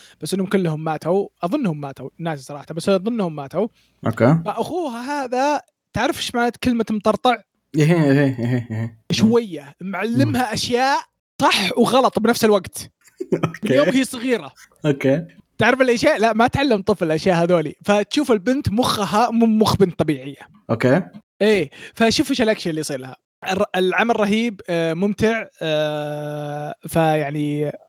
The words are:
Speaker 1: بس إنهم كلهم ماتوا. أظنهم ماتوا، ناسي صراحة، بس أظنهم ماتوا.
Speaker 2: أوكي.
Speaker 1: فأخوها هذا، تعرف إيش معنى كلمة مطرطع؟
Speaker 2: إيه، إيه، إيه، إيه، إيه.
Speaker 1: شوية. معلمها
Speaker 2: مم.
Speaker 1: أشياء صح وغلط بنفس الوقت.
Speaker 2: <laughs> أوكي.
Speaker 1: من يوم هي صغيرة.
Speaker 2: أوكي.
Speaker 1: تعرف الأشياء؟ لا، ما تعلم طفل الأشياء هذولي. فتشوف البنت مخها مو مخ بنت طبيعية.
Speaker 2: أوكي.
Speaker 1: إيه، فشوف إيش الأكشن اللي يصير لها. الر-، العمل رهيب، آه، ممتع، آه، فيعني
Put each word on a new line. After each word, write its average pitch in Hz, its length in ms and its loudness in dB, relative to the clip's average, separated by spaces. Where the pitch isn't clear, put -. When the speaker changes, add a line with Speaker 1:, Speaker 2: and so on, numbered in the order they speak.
Speaker 1:
بس 160 120 -10
إنهم 190 140 -2
كلهم 165 360 0
ماتوا. 160 440 -2
أظنهم 175 380 -2
ماتوا، 139 280 -12
ناسي 160 240 -8
صراحة، 143 300 -16
بس 165 160 -4
أظنهم 196 460 0
ماتوا. 147 320 -4
Speaker 2:
أوكي. 120 400 4
Speaker 1:
فأخوها 254 800 -6
هذا، 262 380 -2
تعرف 254 240 -2
إيش - 180 -8
معنى 240 160 0
كلمة 233 280 0
مطرطع؟ 220 460 0
Speaker 2:
إيه، 156 180 6
إيه، 156 180 4
إيه، 135 280 4
إيه، 120 320 -2
إيه. 110 260 -6
Speaker 1:
شوية. 202 680 0
معلمها 233 680 0
Speaker 2:
مم. 220 60 -6
Speaker 1:
أشياء 262 440 0
صح - 360 0
وغلط 240 420 2
بنفس 233 260 2
الوقت. - 460 0
Speaker 2:
<laughs> - 280 -2
أوكي. - 240 -4
Speaker 1:
من 180 60 2
يوم 277 140 4
هي 262 140 2
صغيرة. 233 480 -4
Speaker 2:
أوكي. 139 400 0
Speaker 1:
تعرف 247 240 4
الأشياء؟ 254 380 2
لا، 220 140 2
ما 226 140 4
تعلم 269 340 0
طفل 190 240 0
الأشياء 165 380 2
هذولي. 165 320 0
فتشوف 208 460 0
البنت 233 380 0
مخها 208 600 0
مو 233 140 4
مخ 214 320 4
بنت 185 220 2
طبيعية. 143 360 -4
Speaker 2:
أوكي. 127 320 2
Speaker 1:
إيه، 196 280 2
فشوف 226 340 2
إيش 262 120 0
الأكشن 214 280 0
اللي 156 120 -4
يصير 147 180 -6
لها. 131 160 -16
الر-، 196 140 0
العمل 190 440 0
رهيب، 214 500 0
آه، 165 240 0
ممتع، 208 520 0
آه، 147 1120 -6
فيعني 151 840 0